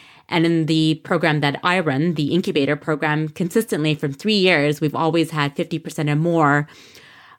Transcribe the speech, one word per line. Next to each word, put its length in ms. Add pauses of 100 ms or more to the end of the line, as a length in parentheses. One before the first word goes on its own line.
(300)
And 160
in 220
the 360
program 360
that 240
I 160
run, 340
the 220
incubator 400
program, 540
consistently 680
from 180
three 220
years, 440
we've 160
always 360
had 240
fifty 240
percent 280
or 80
more 520 (720)